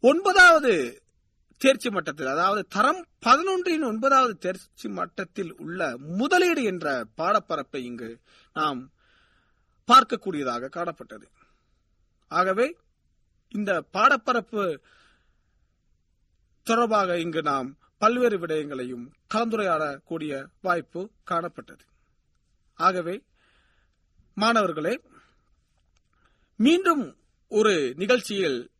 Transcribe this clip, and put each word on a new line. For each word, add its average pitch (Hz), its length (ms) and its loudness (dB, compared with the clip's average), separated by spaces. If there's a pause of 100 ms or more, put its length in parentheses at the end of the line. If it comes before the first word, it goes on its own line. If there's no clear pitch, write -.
ஒன்பதாவது 311 1000 6 (540)
தேர்ச்சி 262 340 2
மட்டத்தில், 151 360 -6
அதாவது 180 400 0
தரம் 302 400 -2 (200)
பதினொன்றின் 339 580 0
ஒன்பதாவது 240 540 0
தேர்ச்சி - 500 -10
மட்டத்தில் 180 640 -10
உள்ள 160 460 -8
முதலீடு 277 640 0
என்ற 156 440 -4 (100)
பாடப்பரப்பை 160 680 -2
இங்கு 120 360 -14 (320)
நாம் 139 400 -4 (1000)
பார்க்கக்கூடியதாக 147 760 2
காணப்பட்டது. 156 580 -12 (1040)
ஆகவே 190 480 0 (720)
இந்த 196 340 -4
பாடப்பரப்பு 214 1000 0 (1800)
தொடர்பாக 214 560 0
இங்கு 165 240 -4
நாம் 139 360 -4 (200)
பல்வேறு 233 400 2
விடயங்களையும் 143 720 -8 (220)
கலந்துரையாடக்கூடிய 160 1120 -4 (140)
வாய்ப்பு 175 500 -4 (200)
காணப்பட்டது. 170 500 -8 (960)
ஆகவே 180 500 -2 (1120)
மாணவர்களே, 202 680 0 (1500)
மீண்டும் 302 640 2 (300)
ஒரு 180 460 2
நிகழ்ச்சியில் 185 840 -2